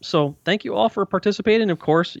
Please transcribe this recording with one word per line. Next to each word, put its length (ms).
So 440
thank 200
you 100
all 140
for 160
participating. 640
Of 100
course, 400